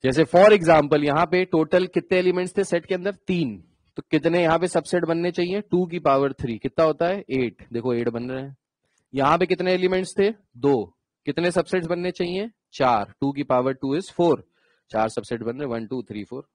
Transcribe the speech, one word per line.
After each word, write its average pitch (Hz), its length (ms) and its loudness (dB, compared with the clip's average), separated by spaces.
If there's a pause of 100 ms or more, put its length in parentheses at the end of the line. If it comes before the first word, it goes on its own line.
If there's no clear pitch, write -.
जैसे 135 200 2
for 180 280 8
example 156 520 4
यहां 147 220 2
पे 180 180 0
total 180 420 0
कितने 180 320 0
elements 180 400 0
थे 196 60 0
set 175 220 -4
के 185 80 -2
अंदर? 185 200 -6 (120)
तीन, 151 300 -2 (400)
तो - 140 -12
कितने 170 320 2
यहां 165 160 2
पे 175 100 -2
subset 165 360 -2
बनने 170 260 -2
चाहिए? 180 300 -4
टू 180 260 -2
की 170 140 -8
power 139 320 2
three, 117 260 -6
कितना 160 260 -2
होता 160 240 0
है? 196 220 -4
एट। 127 420 -4
देखो 117 220 -4
एट 117 140 -2
बन 120 220 -8
रहे 131 120 -10
हैं। 139 140 -16 (580)
यहां 139 240 2
पे 180 80 0
कितने 180 280 0
elements 185 440 -2
थे? 202 120 2 (260)
दो, 135 180 2 (520)
कितने 165 240 0
subsets 170 360 -2
बनने 175 240 -4
चाहिए? 185 380 -6 (240)
चार, 117 480 0
टू 139 120 -2
की 139 100 -8
power 127 300 0
टू 135 240 -6
is 190 160 -8
four, 165 240 2 (540)
चार 110 180 0
subset 113 340 -8
बन 117 160 -6
रहे, 147 80 -8
वन, 113 200 -6
टू, 123 160 -8
थ्री, 104 220 -12
फ़ोर। 131 300 -16